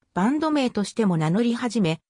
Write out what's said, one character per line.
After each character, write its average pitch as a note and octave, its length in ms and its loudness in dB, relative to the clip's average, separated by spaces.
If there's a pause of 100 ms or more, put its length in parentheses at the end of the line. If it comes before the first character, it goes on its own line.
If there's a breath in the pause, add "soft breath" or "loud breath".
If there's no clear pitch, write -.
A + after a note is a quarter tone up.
(140)
バ F#3+ 160 2
ン D4 80 0
ド D#4 140 0
名 C4+ 180 2
と G#3 140 -4
し - 100 -10
て A3 140 0
も F3 100 2
名 D#3+ 140 0
乗 G3+ 100 2
り A#3+ 140 0
始 A#3+ 260 -2
め、 D#3+ 280 0